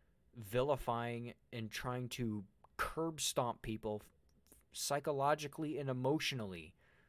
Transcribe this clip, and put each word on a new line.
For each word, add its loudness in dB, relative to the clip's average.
vilifying 0
and -4
trying -2
to 0
curb 0
stomp 0
people -2
f-, -20
psychologically 2
and -2
emotionally 0